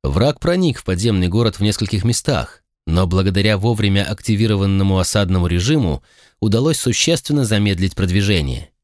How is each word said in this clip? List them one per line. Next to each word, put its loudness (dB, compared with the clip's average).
Враг 0
проник 0
в -18
подземный 0
город 0
в -2
нескольких -2
местах, -2
но 2
благодаря 0
вовремя 0
активированному 0
осадному 0
режиму 0
удалось 0
существенно 0
замедлить 0
продвижение. -2